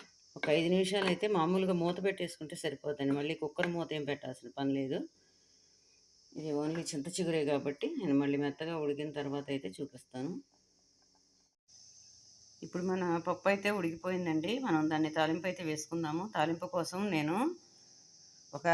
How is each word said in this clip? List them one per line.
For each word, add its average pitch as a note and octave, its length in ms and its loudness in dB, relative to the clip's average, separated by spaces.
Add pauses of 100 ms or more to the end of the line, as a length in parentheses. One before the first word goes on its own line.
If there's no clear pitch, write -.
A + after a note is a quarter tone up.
(360)
ఒక C#3+ 80 -6 (120)
ఐదు E3 180 4
నిమిషాలు F#3+ 380 4
అయితే F3+ 140 0 (100)
మామూలుగా F#3 440 4
మూత F3 240 2
పెట్టేసుకుంటే F3 560 -2
సరిపోతుంది. C#3+ 560 -2
మళ్ళీ D3 240 -2
కుక్కర్ F3 340 -2
మూత E3+ 220 -2
ఏం D3 140 -4
పెట్టాల్సిన C3 380 -6 (100)
పని C#3 180 0
లేదు. C3+ 220 -2 (1400)
ఇది D#3 120 -6 (120)
only D#3+ 280 -2
చింత C#3+ 160 -4 (100)
చిగురే E3 240 0 (100)
కాబట్టి C#3+ 360 -2 (120)
నేను E3 220 2
మళ్ళీ C#3+ 240 2
మెత్తగా D#3 380 -4
ఉడికిన D3 360 -2
తర్వాత C#3+ 360 -4
అయితే C3+ 240 -4
చూపిస్తాను. C3+ 520 -8 (2250)
ఇప్పుడు F3 240 -6
మన F#3 120 0 (260)
పప్పు F3+ 240 2
అయితే G3+ 260 2
ఉడికిపోయిందండి. E3+ 760 -2 (140)
మనం D#3+ 160 4 (100)
దాన్ని D#3 240 2
తాలింపు E3 340 2
అయితే F3+ 200 -6
వేసుకుందాము. D#3+ 560 -4 (100)
తాలింపు E3 400 0
కోసం F3+ 260 -2 (140)
నేను D#3 220 2 (1200)
ఒక C#3+ 160 -12